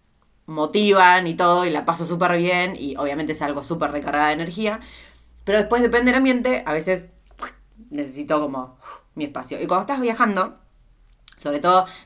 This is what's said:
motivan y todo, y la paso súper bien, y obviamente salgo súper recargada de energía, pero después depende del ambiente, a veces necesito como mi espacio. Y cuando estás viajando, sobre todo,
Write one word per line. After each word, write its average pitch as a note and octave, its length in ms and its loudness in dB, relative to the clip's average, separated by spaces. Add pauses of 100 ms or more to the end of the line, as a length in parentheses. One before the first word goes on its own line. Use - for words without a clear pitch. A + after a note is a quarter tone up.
(480)
motivan F3+ 800 4
y E3 80 -4
todo, F3 300 4
y E3+ 40 0
la D3 160 -2
paso E3 200 -2
súper F3 320 0
bien, F3+ 400 0
y C3+ 200 -10
obviamente D3 380 -4
salgo C#3+ 280 -6
súper D#3+ 280 -4
recargada D3 360 0
de D3+ 60 2
energía, G3+ 480 -4 (640)
pero G3+ 160 2
después A#3+ 220 2
depende A#3+ 300 2
del B3+ 60 2
ambiente, B3+ 480 2
a D3+ 80 -4
veces E3+ 360 -4 (800)
necesito D3 520 -4
como C3 360 -8 (380)
mi D#3 100 -6
espacio. - 360 -10
Y E3+ 60 -4
cuando - 140 2
estás C4+ 200 -4
viajando, A3 560 0 (840)
sobre D3 180 -4
todo, F3+ 260 4 (200)